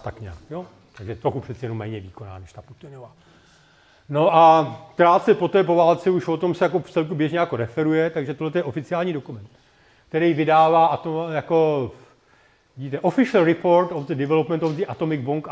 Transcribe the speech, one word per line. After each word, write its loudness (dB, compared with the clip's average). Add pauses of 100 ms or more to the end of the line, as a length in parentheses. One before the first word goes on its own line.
tak -12
nějak, -14 (120)
jo? -12 (320)
Takže -12
trochu -4
přeci -12
jenom -8
méně -10
výkonná -18
než -20
ta -18
plutoniová. -20 (1000)
No 2
a 6 (200)
krátce 4
poté 2
po 0
válce 2
už -2
o -2
tom -2
se 0
jako -2
v -10
celku -2
běžně -2
jako -2
referuje, -2
takže -6
tohle -8
je 0
oficiální -6
dokument, -12 (600)
který 2
vydává 4
atom-, -4
jako, 0 (840)
vidíte, -8
Official 2
Report 2
of -8
the -6
Development -2
of 0
the -6
Atomic -4
Bomb -6